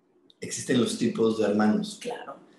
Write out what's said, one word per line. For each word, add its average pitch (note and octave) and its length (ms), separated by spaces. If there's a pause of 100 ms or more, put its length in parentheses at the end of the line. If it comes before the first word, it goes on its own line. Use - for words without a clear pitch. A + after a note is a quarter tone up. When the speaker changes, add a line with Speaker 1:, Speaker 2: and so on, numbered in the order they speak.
(400)
Speaker 1:
Existen A#2+ 400
los A2 160
tipos A2 420
de G#2 60
hermanos. G#2 560
Speaker 2:
Claro. - 360 (220)